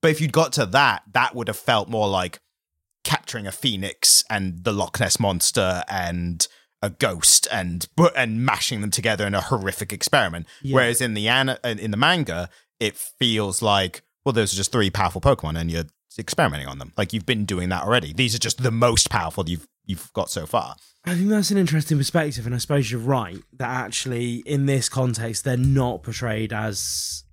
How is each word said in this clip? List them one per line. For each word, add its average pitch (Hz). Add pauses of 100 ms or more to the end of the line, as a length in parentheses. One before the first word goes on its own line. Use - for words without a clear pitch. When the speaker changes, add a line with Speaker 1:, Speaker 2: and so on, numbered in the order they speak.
Speaker 1:
but 165
if 156
you'd 156
got 156
to 123
that, 104 (100)
that 123
would 117
have 107
felt 107
more 107
like 90 (640)
capturing -
a 95
phoenix -
and 95
the 113
Loch 98
Ness 104
Monster 92
and 87 (360)
a 104
ghost -
and, 87 (300)
and 117
mashing 110
them 104
together 104
in 98
a 98
horrific 98
experiment. 87 (160)
Speaker 2:
Yeah. 135
Speaker 1:
Whereas 120
in 120
the 107
an-, 131
in 110
the 101
manga, 131 (300)
it 104
feels 107
like, 101 (220)
well, 139
those 110
are 95
just 98
three 101
powerful 92
Pokemon 82
and 82
you're 82 (340)
experimenting 71
on 69
them. 67
Like, 98
you've 104
been 110
doing 90
that 90
already. 92
These 120
are 117
just 120
the 123
most 117
powerful 85
you've, 85 (200)
you've -
got -
so -
far. - (320)
Speaker 2:
I 175
think 185
that's 214
an 202
interesting 156
perspective, 139
and 120
I 123
suppose 135
you're 120
right 113 (160)
that 127
actually 120
in 139
this 135
context 117
they're 127
not 127
portrayed 110
as - (100)